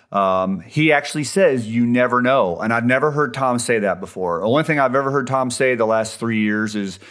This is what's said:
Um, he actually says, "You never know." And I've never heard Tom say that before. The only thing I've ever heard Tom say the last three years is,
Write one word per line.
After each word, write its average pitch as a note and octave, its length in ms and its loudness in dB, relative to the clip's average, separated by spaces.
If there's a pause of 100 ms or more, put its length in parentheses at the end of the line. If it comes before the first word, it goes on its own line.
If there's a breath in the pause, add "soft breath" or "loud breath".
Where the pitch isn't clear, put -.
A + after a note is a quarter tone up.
(120)
Um, F#2+ 480 0
he D3+ 320 0
actually D3 320 0
says, C3+ 440 2
"You A#2 200 0
never B2 340 2
know." A#2+ 360 2
And A2 160 -2
I've A#2 120 -2
never C3+ 260 2
heard C#3+ 220 -2
Tom C3 260 -2
say A#2 200 0
that F#2+ 220 -2
before. F2+ 400 -4
The F#2+ 60 -4
only C#3 160 2
thing D3+ 160 -2
I've C3 140 2
ever C3+ 160 0
heard C3+ 160 -2
Tom C3 240 -2
say B2+ 260 0
the A2+ 100 0
last A2 340 0
three A2+ 220 -2
years G#2+ 340 -2
is, G2 240 -6 (120)